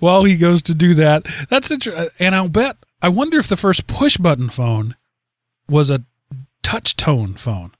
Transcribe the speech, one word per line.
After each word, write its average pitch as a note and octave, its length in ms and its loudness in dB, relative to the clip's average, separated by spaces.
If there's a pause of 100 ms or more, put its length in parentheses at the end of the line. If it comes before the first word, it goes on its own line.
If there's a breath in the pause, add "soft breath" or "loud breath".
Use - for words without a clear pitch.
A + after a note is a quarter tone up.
while F#3 240 4
he G3 120 4
goes E3+ 260 2
to E3 120 -2
do E3+ 200 4
that, D3+ 300 4 (240 loud breath)
that's C4 220 -2
inter-, B3 240 -6
uh, E3 140 -4 (100)
and F#3 160 0
I'll F#3+ 140 0
bet, A3+ 280 -2 (240)
I F3 80 2
wonder D4 300 0
if - 100 -2
the G3 80 -2
first F#3+ 300 0
push - 320 0
button C#3+ 320 0
phone A2+ 440 -4 (760)
was D3 220 2
a B2+ 140 -2 (580)
touch - 340 -4
tone A2 380 -2
phone. F#2 460 -8